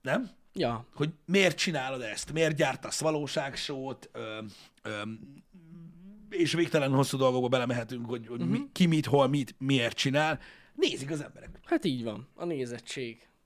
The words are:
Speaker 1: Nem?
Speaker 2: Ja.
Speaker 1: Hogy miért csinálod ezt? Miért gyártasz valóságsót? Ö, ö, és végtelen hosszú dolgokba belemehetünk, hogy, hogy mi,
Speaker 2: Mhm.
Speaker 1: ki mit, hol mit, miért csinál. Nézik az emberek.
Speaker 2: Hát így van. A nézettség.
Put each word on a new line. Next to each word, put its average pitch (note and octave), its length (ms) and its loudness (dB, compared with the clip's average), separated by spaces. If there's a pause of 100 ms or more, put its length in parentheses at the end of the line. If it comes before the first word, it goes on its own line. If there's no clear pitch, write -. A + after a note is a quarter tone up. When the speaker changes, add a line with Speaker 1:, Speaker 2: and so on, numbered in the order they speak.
Speaker 1:
Nem? F#3 280 -2 (220)
Speaker 2:
Ja. A#2 420 -2
Speaker 1:
Hogy D3+ 160 -2 (160)
miért F#3 300 4
csinálod C3 460 -2
ezt? G#2+ 300 -8
Miért D#3 240 2
gyártasz C#3 440 0
valóságsót? C#3 1120 -4
Ö, A2 260 -8 (440)
ö, G#2+ 200 -6 (1300)
és E3+ 220 2
végtelen D#3+ 400 4
hosszú C3+ 240 4
dolgokba B2+ 320 4
belemehetünk, A#2+ 580 0
hogy, A#2 200 -6
hogy A#2 120 -8
mi, F3 200 0
Speaker 2:
Mhm. C#4+ 140 -4
Speaker 1:
ki F#3 140 4
mit, D#3+ 200 4
hol C3+ 220 6
mit, C#3 300 0
miért C3 380 2
csinál. D3+ 440 2 (340)
Nézik F#3 360 0
az D3 120 -4
emberek. - 280 -16 (140)
Speaker 2:
Hát - 200 0
így B2+ 200 0
van. A2+ 300 -6
A - 100 -10
nézettség. B2 840 -6 (180)